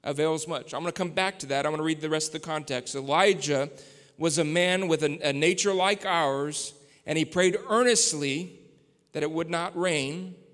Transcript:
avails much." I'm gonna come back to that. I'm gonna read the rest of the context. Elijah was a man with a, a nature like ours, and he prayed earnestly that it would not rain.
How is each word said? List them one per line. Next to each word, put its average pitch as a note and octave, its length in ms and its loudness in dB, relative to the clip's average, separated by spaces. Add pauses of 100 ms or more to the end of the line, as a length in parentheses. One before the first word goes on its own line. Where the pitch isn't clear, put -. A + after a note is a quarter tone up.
avails D#3 460 -2
much." D3 260 -8
I'm C3 60 -4
gonna E3+ 140 -4
come F3 180 -4
back F#3+ 280 -2
to C#3+ 80 -10
that. C#3 180 0
I'm D3+ 80 0
gonna D#3 100 -2
read D#3+ 160 0
the D#3 100 -6
rest D#3 240 -2
of D#3+ 80 -8
the - 60 -12
context. C#3+ 480 -6
Elijah C#3+ 720 2 (460)
was D#3 220 0
a E3+ 60 2
man F3+ 440 2
with D#3+ 140 2
a, D3+ 260 0
a C#3 60 2
nature F#3 400 2
like G3 320 2
ours, D3 680 0 (320)
and D3+ 100 0
he D#3+ 80 2
prayed F3+ 320 2 (100)
earnestly F3+ 920 0 (520)
that D3 120 -2
it D#3 80 -2
would E3 180 -4
not E3+ 260 -4
rain. E3+ 600 -2 (180)